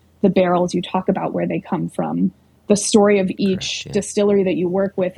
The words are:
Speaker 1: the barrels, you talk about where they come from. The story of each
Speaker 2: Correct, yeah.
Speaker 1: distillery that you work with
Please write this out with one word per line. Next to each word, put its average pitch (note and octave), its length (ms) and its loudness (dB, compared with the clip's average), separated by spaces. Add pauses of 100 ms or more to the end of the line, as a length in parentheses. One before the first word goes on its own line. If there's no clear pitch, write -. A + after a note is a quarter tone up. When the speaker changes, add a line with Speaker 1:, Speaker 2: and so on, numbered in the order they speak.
(220)
Speaker 1:
the G3+ 80 4
barrels, F3+ 460 2
you F3 80 0
talk - 260 -2
about E3 240 -2
where F3 140 -2
they E3+ 120 -4
come E3+ 300 -4
from. F3 420 -2 (360)
The G#3 80 6
story G3+ 440 4
of F#3 180 -2
each F#3+ 460 -4
Speaker 2:
Correct, - 40 -14
yeah. D3 60 -12
Speaker 1:
distillery G3+ 500 0
that F3+ 120 0
you F3 140 -2
work G3 280 -2
with F#3 200 -4